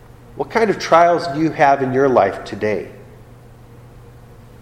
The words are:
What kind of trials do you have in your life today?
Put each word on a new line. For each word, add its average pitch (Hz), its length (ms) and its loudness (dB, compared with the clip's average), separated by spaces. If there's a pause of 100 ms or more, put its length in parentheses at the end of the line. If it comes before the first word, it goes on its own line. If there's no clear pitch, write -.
(360)
What 139 140 -8
kind 220 200 0
of 170 100 -2
trials 170 480 2
do 143 140 -4
you 156 100 0
have 139 320 2
in 127 100 -4
your 135 160 2
life 98 360 0
today? 104 460 -6 (1700)